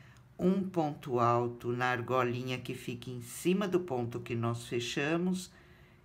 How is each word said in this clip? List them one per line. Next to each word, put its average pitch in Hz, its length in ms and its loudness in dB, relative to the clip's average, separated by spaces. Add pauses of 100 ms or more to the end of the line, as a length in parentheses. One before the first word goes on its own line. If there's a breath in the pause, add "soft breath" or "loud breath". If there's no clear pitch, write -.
(380 loud breath)
um 185 300 2
ponto 151 500 0
alto 120 540 4
na 123 140 0
argolinha 123 720 0
que 120 160 -8
fica 120 360 -8
em 123 120 -8
cima 185 480 0
do 180 100 2
ponto 120 400 -2
que 120 160 -6
nós 117 320 -2
fechamos, 165 840 0 (560 loud breath)